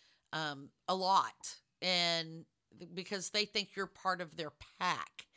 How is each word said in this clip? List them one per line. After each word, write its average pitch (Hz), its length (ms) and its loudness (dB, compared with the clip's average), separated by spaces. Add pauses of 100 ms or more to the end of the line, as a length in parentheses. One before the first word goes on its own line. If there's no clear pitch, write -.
(320)
um, 143 380 -4 (180)
a 185 80 4
lot. 185 640 2 (240)
And 170 640 2 (340)
th-, 170 160 -14
because 185 360 -4
they 214 120 4
think 208 320 -4
you're 196 120 -2
part 180 340 -2
of 160 160 -10
their 151 160 -4 (260)
pack. - 460 -2 (120)